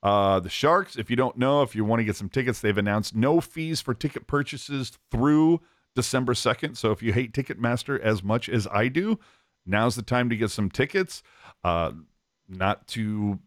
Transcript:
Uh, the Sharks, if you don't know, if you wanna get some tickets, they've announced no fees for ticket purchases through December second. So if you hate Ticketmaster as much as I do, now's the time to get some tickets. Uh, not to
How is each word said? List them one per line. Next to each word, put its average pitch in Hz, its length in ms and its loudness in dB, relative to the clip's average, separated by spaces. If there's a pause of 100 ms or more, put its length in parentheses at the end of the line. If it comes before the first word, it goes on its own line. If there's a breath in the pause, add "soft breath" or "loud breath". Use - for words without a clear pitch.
Uh, 98 360 4
the 90 100 -8
Sharks, 175 460 0
if 107 140 -8
you 120 60 0
don't 127 220 0
know, 135 240 4
if 127 140 -2
you 110 80 0
wanna 113 200 2
get 107 120 -2
some 98 140 -8
tickets, 123 320 -2
they've 104 160 2
announced 104 380 0
no 143 260 4
fees 160 400 -6
for 127 120 -4
ticket - 340 -6
purchases 139 640 -4 (180)
through 156 520 4 (340 soft breath)
December 127 400 0
second. 120 420 -2
So 110 140 2
if 107 100 -2
you 113 120 0
hate 120 200 -2
Ticketmaster 123 640 -2
as 107 240 0
much 110 240 -2
as 107 200 0
I 110 220 0
do, 190 300 0 (460 soft breath)
now's 107 300 2
the 120 80 -8
time 123 260 0
to 113 80 0
get 110 140 0
some 101 180 0
tickets. - 540 -2 (400 loud breath)
Uh, 85 300 0 (580)
not 95 360 -2
to 107 600 -2